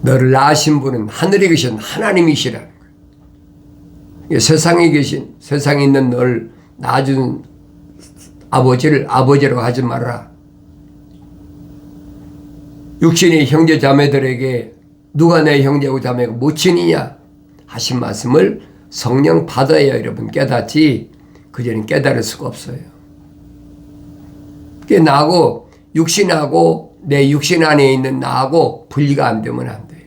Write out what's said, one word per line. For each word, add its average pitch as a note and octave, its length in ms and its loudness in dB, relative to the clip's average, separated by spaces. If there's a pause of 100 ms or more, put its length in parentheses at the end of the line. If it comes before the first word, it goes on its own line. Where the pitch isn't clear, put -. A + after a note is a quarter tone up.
너를 B2+ 300 2
낳으신 D3 500 2
분은 B2 280 -6
하늘에 F#3+ 380 0
계신 B2 300 0
하나님이시라는 D#3 880 -2 (1600)
거예요. D3+ 120 0
세상에 E3 500 2
계신, D3 500 -2
세상에 C#3+ 440 -2
있는 C#3 260 4
너를 B2 420 -2 (260)
낳아준 C3 680 -2 (1040)
아버지를 B2+ 600 2
아버지라고 B2+ 520 2
하지 A#2+ 220 -2
말아라. A#2+ 460 -6 (2750)
육신의 D#3+ 460 4
형제 D#3 320 4
자매들에게 C3 960 0 (400)
"누가 E3 280 2
내 D3 220 2
형제고 C#3 380 0
자매고 B2 320 -4
모친이냐?" D#3 840 0 (480)
하신 B2 340 -6
말씀을 C#3 640 0 (280)
성령 D3+ 560 0
받아야 C3+ 540 0
여러분 - 320 -8
깨닫지, C3+ 800 -2 (400)
그전엔 A2+ 340 -6
깨달을 B2 380 -2
수가 - 240 -10
없어요. B2 300 -12 (2000)
그게 E3 180 2
나하고 D3+ 720 2 (260)
육신하고 E3 1080 0
내 C#3 260 2
육신 D3+ 340 0
안에 D3 300 4
있는 C3 260 -2
나하고 C3 680 -2
분리가 C#3 380 0
안 A2 140 -2
되면 B2 280 -8
안 - 180 -16
돼요. - 200 -20